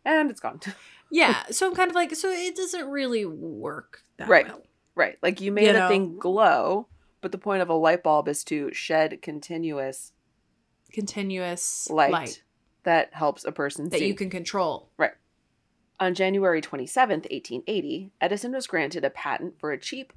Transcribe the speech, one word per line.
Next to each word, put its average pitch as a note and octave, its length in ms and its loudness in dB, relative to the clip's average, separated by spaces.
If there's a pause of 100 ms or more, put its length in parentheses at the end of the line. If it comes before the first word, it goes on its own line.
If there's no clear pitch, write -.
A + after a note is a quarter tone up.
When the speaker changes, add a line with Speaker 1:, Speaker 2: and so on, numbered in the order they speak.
Speaker 1:
and D4+ 240 4
it's A#3 100 -8
gone. B2 260 -6
<laughs> - 460 -16
Speaker 2:
Yeah, A#3+ 380 4
so D4 180 0
I'm F4+ 80 -2
kind F4+ 140 4
of E4+ 60 -4
like, E4+ 200 2
so F#4+ 140 -2
it F4+ 260 -4
doesn't F4+ 320 -6
really B3+ 380 -2
work D3+ 800 -10 (140)
that - 120 -4
Speaker 1:
Right. E3+ 180 8
Speaker 2:
well. - 140 -16 (340)
Speaker 1:
Right. C3+ 260 2
Like, F#3 200 2
you G3 100 -2
made G#3 140 6
Speaker 2:
You G#3 60 8
Speaker 1:
a - 20 6
Speaker 2:
know? F#3+ 140 4
Speaker 1:
thing F#3+ 300 2
glow, F#3 680 2 (340)
but F#3+ 100 -8
the G3 60 -8
point G3 240 -2
of F3 80 0
a E3 40 0
light D#3+ 300 4
bulb D3+ 240 4
is D3 180 -4
to D3 280 -4
shed D#3 480 0
continuous D3+ 920 -8 (800)
Speaker 2:
Continuous F#3+ 960 -6
Speaker 1:
light D#3 220 6
Speaker 2:
light. D#3+ 320 -4 (400)
Speaker 1:
that E3 300 2
helps D#3 320 -2
a D3+ 60 -2
person D3 380 -6
Speaker 2:
That E3+ 100 0
Speaker 1:
see. D3+ 80 0
Speaker 2:
you G3 80 0
can F#3+ 140 -6
control. F3 680 -4
Speaker 1:
Right. - 160 0 (840)
On F#3 160 0
January F#3+ 460 2
twenty-seventh, E3+ 680 -2
eighteen B2+ 380 -8
eighty, F3+ 440 -4 (100)
Edison G3+ 320 -2
was C4 140 -6
granted D#3 360 -2
a C3+ 60 0
patent - 500 -8
for D3+ 120 -4
a C3+ 60 -4
cheap, C4 400 -12